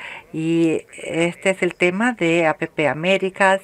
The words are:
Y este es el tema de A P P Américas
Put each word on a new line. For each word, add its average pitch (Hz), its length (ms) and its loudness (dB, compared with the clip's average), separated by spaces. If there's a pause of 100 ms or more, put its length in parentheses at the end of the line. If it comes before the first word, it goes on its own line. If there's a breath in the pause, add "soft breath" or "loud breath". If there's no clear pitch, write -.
(320 loud breath)
Y 160 480 0 (240)
este 170 460 -2
es 185 120 -2
el 175 140 -2
tema 196 380 0
de 165 340 2
A 156 60 2
P 165 120 -8
P 151 220 -2
Américas 190 760 0